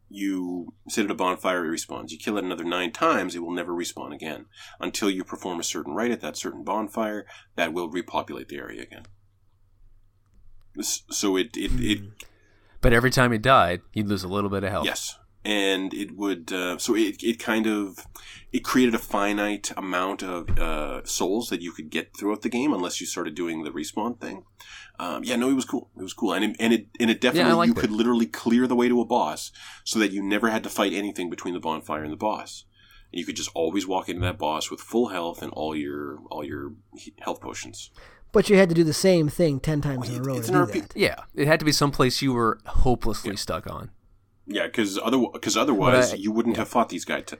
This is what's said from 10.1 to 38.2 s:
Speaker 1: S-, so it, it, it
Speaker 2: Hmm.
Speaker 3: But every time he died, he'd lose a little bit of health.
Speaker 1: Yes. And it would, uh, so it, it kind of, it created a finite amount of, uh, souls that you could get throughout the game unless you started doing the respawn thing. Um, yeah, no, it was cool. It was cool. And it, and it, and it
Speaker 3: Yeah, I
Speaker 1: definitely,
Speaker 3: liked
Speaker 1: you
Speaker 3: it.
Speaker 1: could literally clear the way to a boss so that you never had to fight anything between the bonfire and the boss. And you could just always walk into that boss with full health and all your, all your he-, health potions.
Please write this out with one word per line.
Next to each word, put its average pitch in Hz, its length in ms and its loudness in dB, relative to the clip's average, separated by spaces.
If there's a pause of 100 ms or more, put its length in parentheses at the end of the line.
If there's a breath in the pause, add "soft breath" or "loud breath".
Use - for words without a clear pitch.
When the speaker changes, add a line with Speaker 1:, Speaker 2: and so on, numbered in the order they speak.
Speaker 1:
S-, - 320 -6
so 95 260 2
it, 92 200 -2
it, 98 240 -2
it 107 180 2
Speaker 2:
Hmm. 101 100 -12 (720 soft breath)
Speaker 3:
But 127 120 6
every 120 180 6
time 123 200 4
he 113 80 0
died, 104 440 6 (100)
he'd 107 160 -2
lose 98 160 -2
a 90 40 -8
little 101 220 0
bit 98 140 -2
of 95 60 -2
health. 82 160 -2
Speaker 1:
Yes. - 300 -4 (280)
And 98 500 0
it 95 220 -8
would, 95 360 -4
uh, 90 260 -2
so 113 180 0
it, 101 260 0
it 117 160 0
kind 110 280 0
of, 104 400 -2 (460 loud breath)
it 123 120 -2
created 127 300 4
a 110 40 0
finite 104 800 -2
amount 95 480 -4
of, 87 340 -2
uh, 76 460 -2
souls 104 460 -2
that 87 100 -2
you 87 120 -8
could 78 180 -14
get 82 260 -6
throughout 104 260 -2
the 123 60 -2
game 123 240 0
unless 90 280 -2
you - 60 -10
started 82 300 -6
doing 85 280 -4
the 76 60 -6
respawn - 500 -6
thing. - 240 -12 (540 loud breath)
Um, - 260 -6
yeah, 123 120 -2
no, 120 120 0
it 135 60 4
was 127 100 0
cool. - 320 -6
It - 60 -12
was 95 100 -10
cool. 101 200 0
And 95 120 2
it, 107 160 -2
and 113 120 4
it, 110 140 2 (140)
and 117 100 6
it 110 120 2
Speaker 3:
Yeah, 123 80 6
I - 20 -2
Speaker 1:
definitely, 170 220 4
Speaker 3:
liked 117 140 6
Speaker 1:
you 117 60 6
Speaker 3:
it. - 60 0
Speaker 1:
could 107 120 2
literally 113 340 4
clear 120 400 4
the 123 100 2
way 120 120 6
to 123 120 6
a 113 40 2
boss 110 460 0 (340 loud breath)
so - 160 0
that 101 120 6
you 98 100 -4
never 101 280 2
had 110 140 0
to 104 40 -8
fight 101 240 2
anything 92 380 -4
between 87 240 -6
the 87 60 -4
bonfire 78 440 -4
and 76 80 -6
the 78 40 -8
boss. - 480 -4 (480 soft breath)
And - 80 -8
you 80 60 -8
could 80 100 -6
just 82 180 -6
always 85 320 0
walk 92 220 -2
into 87 140 -4
that 90 160 -2
boss 78 340 -4
with - 80 -10
full 117 280 0
health 85 340 -6
and 78 100 -8
all 78 240 -6
your, 73 420 -6 (120)
all 76 140 -8
your 71 280 -8 (240)
he-, - 240 -20
health - 200 -6
potions. - 500 -12 (400 soft breath)